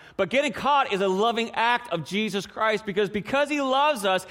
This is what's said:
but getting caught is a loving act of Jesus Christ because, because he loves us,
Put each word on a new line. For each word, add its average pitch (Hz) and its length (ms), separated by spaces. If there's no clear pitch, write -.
but 196 100
getting 269 240
caught 269 400
is 190 80
a 196 80
loving 214 440
act 233 380
of 165 140
Jesus 196 420
Christ 214 380
because, 202 240
because 247 400
he 294 140
loves 269 420
us, 185 260